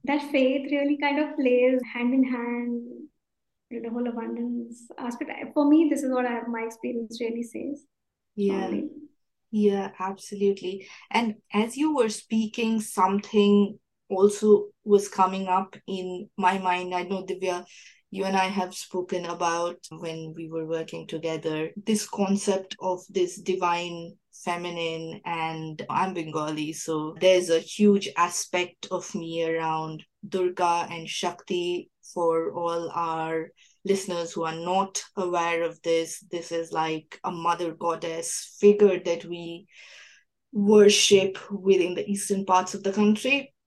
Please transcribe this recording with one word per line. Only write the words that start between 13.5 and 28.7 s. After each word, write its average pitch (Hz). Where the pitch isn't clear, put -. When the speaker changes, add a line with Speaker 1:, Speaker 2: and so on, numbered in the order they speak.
Speaker 2:
also 202
was 202
coming 190
up 190
in 185
my 190
mind. 180
I 180
know, 190
Divya, 180
you 190
and 190
I 190
have 185
spoken 180
about 170
when 160
we 165
were 160
working 160
together, 160
this 208
concept 196
of 185
this 180
divine 175
feminine, 165
and 160
I'm 185
Bengali, 156
so 156
there's 185
a 165
huge 202
aspect 175